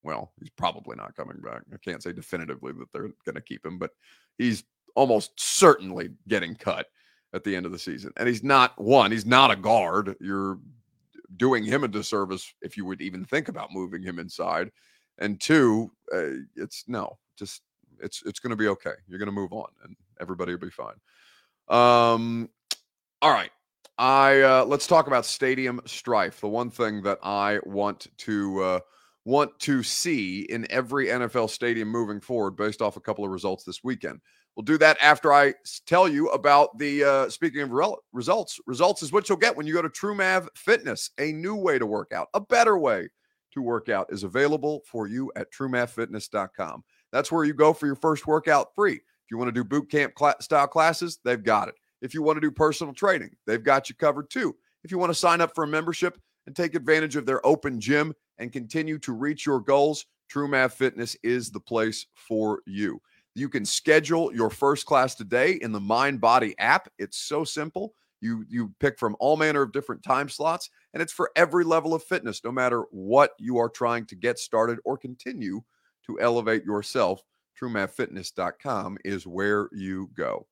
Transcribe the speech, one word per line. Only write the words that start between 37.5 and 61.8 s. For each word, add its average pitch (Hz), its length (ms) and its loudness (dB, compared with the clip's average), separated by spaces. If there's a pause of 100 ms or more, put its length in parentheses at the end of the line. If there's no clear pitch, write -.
of 139 100 -6
rel-, 175 400 -2
results, 156 540 -2
results 165 360 0
is 147 120 -8
what 196 160 0
you'll 190 80 2
get 139 180 2
when 151 100 -6
you 156 80 -4
go 170 80 2
to 160 80 -2
True 202 260 -6
Mav 185 400 0
Fitness. 208 640 0
A 151 120 -2
new 175 240 -6
way 175 240 2
to 117 60 0
work 104 260 -4
out, - 220 -6
a 214 80 0
better 226 360 4
way 117 300 0 (460)
to 139 80 -6
work 120 260 -2
out 98 240 -2
is 98 120 -8
available 143 640 0
for 110 220 -6
you 123 280 -6
at - 160 -10
true 135 180 -6
mav 123 220 0
fitness 110 360 -6
dot 98 280 -4
com. 80 280 -8 (280)
That's 131 200 -2
where 165 120 2
you 151 100 2
go 151 200 6
for 156 120 -4
your 139 100 0
first 156 300 0
workout 156 500 2
free. 202 200 2
If - 340 -20
you 113 80 -8
wanna 110 140 -2
do 120 120 -2
boot 143 260 -2
camp 143 260 0
cla-, 147 260 2
style 143 260 2
classes, 165 560 0
they've 123 200 0
got 104 240 2
it. - 80 -14 (260)
If 127 120 -12
you 156 100 -4
wanna 151 180 2
do 151 100 0
personal 151 420 0
training, 175 380 0 (140)
they've 113 180 -2
got 135 260 2
you 131 60 -14
covered 147 340 0
too. 220 260 -4 (280)
If 165 80 -14
you 185 60 -4
wanna 175 160 0
sign 170 280 4
up 165 120 0
for 160 100 -2
a 147 40 -2
membership 165 500 -2 (300)
and 139 80 -16
take 165 200 -4
advantage 156 400 2
of 139 100 -2
their 131 200 0
open 139 340 2
gym 147 340 2 (240)
and 117 140 -10
continue 156 480 -6
to 131 140 -8
reach 143 320 -4
your 139 140 2
goals, 143 460 2 (220)
True 143 200 -6
Mav 131 260 2
Fitness 120 480 -2
is 120 300 -2
the 104 80 -10
place 110 540 -2